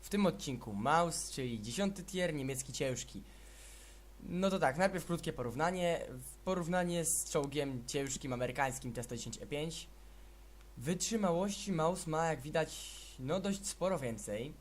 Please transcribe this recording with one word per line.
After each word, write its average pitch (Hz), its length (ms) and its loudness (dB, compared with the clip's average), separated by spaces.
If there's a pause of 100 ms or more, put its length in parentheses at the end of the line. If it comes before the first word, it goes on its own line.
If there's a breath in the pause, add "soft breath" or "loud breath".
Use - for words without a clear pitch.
W - 80 -14
tym 202 180 4
odcinku 123 460 0
Maus, 156 580 4
czyli 120 300 -2
dziesiąty 185 440 -2
tier, 180 300 0
niemiecki 131 380 -2
ciężki. - 500 -2 (1000 loud breath)
No 185 280 2
to 190 80 2
tak, 151 200 6
najpierw 190 280 4
krótkie 165 260 -2
porównanie. 160 760 2
W 127 280 -10
porównanie 175 680 2
z - 260 0
czołgiem 139 560 0
ciężkim 139 460 0
amerykańskim 123 600 0
T 120 100 -4
sto 120 140 -4
dziesięć - 260 -8
E 104 40 -10
pięć. 151 420 -4 (880 loud breath)
Wytrzymałości 185 960 2
Maus 170 340 4
ma, 160 200 4
jak 156 140 2
widać, 156 560 0 (220)
no 151 220 0
dość 196 260 0
sporo 180 320 0
więcej. 117 640 -2